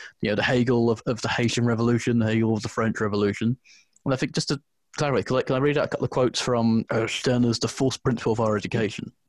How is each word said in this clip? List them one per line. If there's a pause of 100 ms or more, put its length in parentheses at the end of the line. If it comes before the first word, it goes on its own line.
(220)
you
know,
the
Hegel
of,
of
the
Haitian
Revolution,
the
Hegel
of
the
French
Revolution. (480)
And
I
think
just
to (360)
clarify,
can
I,
can
I
read
out
a
couple
of
quotes
from,
uh,
Stirner's
The
False
Principle
of
Our
Education, (160)